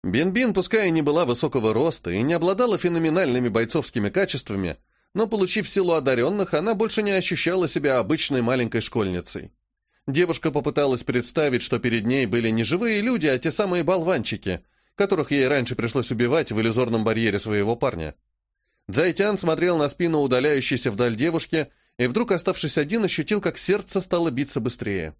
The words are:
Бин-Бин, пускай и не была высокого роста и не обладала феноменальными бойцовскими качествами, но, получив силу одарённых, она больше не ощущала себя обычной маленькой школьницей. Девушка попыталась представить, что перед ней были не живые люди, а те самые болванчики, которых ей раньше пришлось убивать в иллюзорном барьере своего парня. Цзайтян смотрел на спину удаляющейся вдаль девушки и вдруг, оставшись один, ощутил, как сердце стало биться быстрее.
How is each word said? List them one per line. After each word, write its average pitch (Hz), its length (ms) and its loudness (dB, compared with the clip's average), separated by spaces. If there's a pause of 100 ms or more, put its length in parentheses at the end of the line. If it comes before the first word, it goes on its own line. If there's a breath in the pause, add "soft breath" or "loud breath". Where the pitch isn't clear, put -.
Бин-Бин, 185 500 0
пускай 196 340 2
и 170 40 2
не 160 100 2
была 151 240 2
высокого 120 480 0
роста 131 380 0
и 98 100 0
не 147 120 0
обладала 190 440 2
феноменальными 160 720 2
бойцовскими 113 600 0
качествами, 98 680 -2 (360)
но, 214 140 0
получив 196 420 -2
силу 180 240 2
одарённых, 147 600 0
она 185 200 0
больше 214 300 -2
не 202 80 0
ощущала 180 560 0
себя 139 320 2
обычной 131 420 0
маленькой 117 400 0
школьницей. 95 720 -4 (560)
Девушка 160 440 0
попыталась 139 520 0
представить, 127 580 0
что - 180 -2
перед 113 260 0
ней 127 200 2
были 113 240 0
не 113 140 0
живые 202 380 0
люди, 220 260 0
а 131 100 2
те 151 140 -2
самые 180 320 0
болванчики, 143 760 -2 (340)
которых 196 360 0
ей 139 160 4
раньше 127 280 0
пришлось 117 360 -2
убивать 120 400 0
в 107 80 0
иллюзорном 113 440 2
барьере 110 360 2
своего 104 360 0
парня. 85 400 -4 (720)
Цзайтян 180 480 2
смотрел 170 400 2
на 147 100 2
спину 165 340 0
удаляющейся 131 680 2
вдаль 113 260 0
девушки 160 520 0 (300 soft breath)
и 123 100 2
вдруг, 214 240 0
оставшись 170 480 0
один, 196 260 0
ощутил, 196 360 -2
как - 180 -4
сердце 196 420 0
стало 170 300 0
биться 139 280 -2
быстрее. 101 600 -4